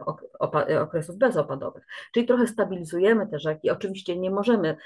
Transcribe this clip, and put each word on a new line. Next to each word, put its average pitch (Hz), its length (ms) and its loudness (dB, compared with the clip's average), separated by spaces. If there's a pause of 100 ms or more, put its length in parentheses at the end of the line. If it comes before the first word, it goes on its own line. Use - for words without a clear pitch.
ok-, - 180 -8 (160)
opa-, 151 300 0
e, 151 120 2
okresów 156 340 -4
bezopadowych. 151 680 0 (260)
Czyli 233 140 2
trochę 240 200 4
stabilizujemy 185 800 2
te 151 120 -6
rzeki. 156 320 -2
Oczywiście 185 480 -4
nie 185 120 -2
możemy, 196 560 2